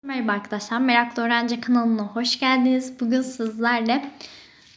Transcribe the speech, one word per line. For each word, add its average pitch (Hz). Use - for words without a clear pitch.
Merhaba 254
arkadaşlar, 208
Meraklı 240
Öğrenci 233
kanalına 233
hoş 220
geldiniz. 262
Bugün 247
sizlerle 233